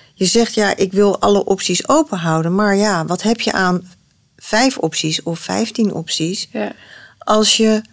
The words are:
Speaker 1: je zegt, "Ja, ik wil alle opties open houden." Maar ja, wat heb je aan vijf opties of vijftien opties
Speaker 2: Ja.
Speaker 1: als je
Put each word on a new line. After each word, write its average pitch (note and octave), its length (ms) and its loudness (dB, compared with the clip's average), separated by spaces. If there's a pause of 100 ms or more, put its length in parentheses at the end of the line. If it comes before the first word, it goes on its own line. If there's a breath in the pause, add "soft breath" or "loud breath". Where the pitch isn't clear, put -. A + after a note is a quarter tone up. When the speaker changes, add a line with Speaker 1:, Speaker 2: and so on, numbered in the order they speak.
(140 loud breath)
Speaker 1:
je G3 100 -2
zegt, A3+ 300 2
"Ja, G#3 220 2
ik F#3+ 160 -2
wil G3 280 2
alle G3+ 240 2
opties - 440 -2
open C#4 300 2
houden." E3 360 0
Maar G3+ 220 2
ja, G3 300 0
wat F3+ 160 -4
heb A3+ 180 0
je - 120 -2
aan F3+ 360 0 (480)
vijf C4 420 0
opties D#3 440 -4
of E3 160 -6
vijftien G#3 540 -2
opties E3 600 -6
Speaker 2:
Ja. G#3+ 200 -6 (460 loud breath)
Speaker 1:
als G#3+ 380 2
je A3 260 2 (100)